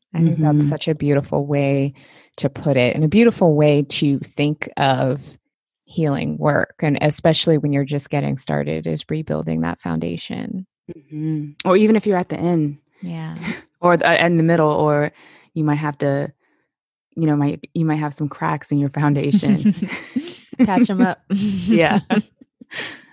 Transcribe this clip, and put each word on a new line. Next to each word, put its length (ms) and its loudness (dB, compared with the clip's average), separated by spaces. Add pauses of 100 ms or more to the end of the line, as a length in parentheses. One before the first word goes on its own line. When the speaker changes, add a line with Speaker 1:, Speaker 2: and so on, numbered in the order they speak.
(140)
Speaker 1:
I 60 -4
think 200 2
that's 180 4
Speaker 2:
Mm-hmm. 100 2
Speaker 1:
such 200 -4
a 60 0
beautiful 520 0
way 460 0 (460)
to 100 -2
put 300 -2
it 180 4
and 80 0
a 40 4
beautiful 460 4
way 280 4
to 380 0
think 480 -4 (100)
of 600 -2 (460)
healing 540 -2
work. 420 -2
And 220 0
especially 560 0
when 140 -2
you're 120 0
just 240 -6
getting 300 -2
started, 480 -4
is 240 -4
rebuilding 500 -4
that 200 -6
foundation. 840 -8 (300)
Speaker 2:
Mm-hmm. 720 -8
Or 80 6
even 200 4
if 100 -2
you're 100 2
at 140 -2
the 80 -6
end. 400 0 (240)
Speaker 1:
Yeah. 360 -10
Speaker 2:
<laughs> 140 -8 (300)
Or 160 4
the, 260 4
in 140 4
the 40 4
middle, 280 4
or 420 2 (400)
you 100 -2
might 140 0
have 220 -6
to, 340 -2 (840)
you 120 0
know, 100 2
might, 380 -2
you 100 0
might 140 0
have 160 -4
some 140 -4
cracks 440 -6
in 60 2
your 100 0
foundation. 840 2 (440)
Speaker 1:
<laughs> 460 -10
Patch 240 2
'em 140 0
up. 220 2
<laughs> 60 -14
Speaker 2:
Yeah. 720 2 (1120)